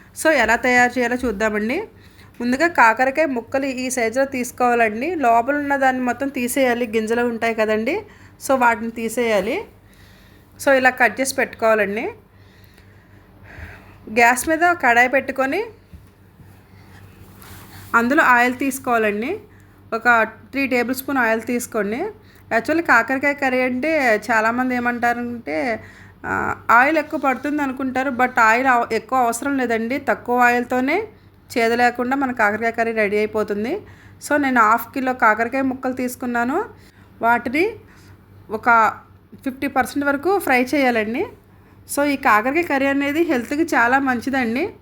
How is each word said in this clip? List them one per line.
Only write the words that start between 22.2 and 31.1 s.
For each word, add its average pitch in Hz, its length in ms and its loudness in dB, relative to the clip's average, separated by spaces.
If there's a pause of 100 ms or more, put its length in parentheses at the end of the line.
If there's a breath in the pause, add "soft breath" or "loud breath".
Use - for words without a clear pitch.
యాక్చువల్లీ 294 320 0
కాకరకాయ 269 500 2
కర్రీ 254 280 -2
అంటే 254 600 0 (100)
చాలామంది 240 440 0
ఏమంటారంటే, 240 1080 -4 (420 loud breath)
ఆ, - 320 -4 (140)
ఆయిల్ 269 260 4
ఎక్కువ 302 220 -4
పడుతుంది 285 420 -2
అనుకుంటారు, 262 480 -4
but 247 300 0
ఆయిల్ 233 280 4
అవ-, 240 240 2
ఎక్కువ 220 280 -2
అవసరం 254 380 -2
లేదండి. 240 400 -2 (120)
తక్కువ 240 300 0
ఆయిల్తోనే 254 680 2 (500 soft breath)